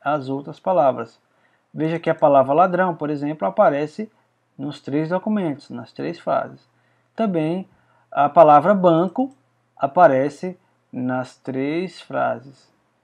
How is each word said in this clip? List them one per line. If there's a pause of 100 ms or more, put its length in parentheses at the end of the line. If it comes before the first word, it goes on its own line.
as
outras
palavras. (520)
Veja
que
a
palavra
ladrão,
por
exemplo,
aparece (480)
nos
três
documentos,
nas
três
frases. (460)
Também (420)
a
palavra
banco (440)
aparece (340)
nas
três
frases, (360)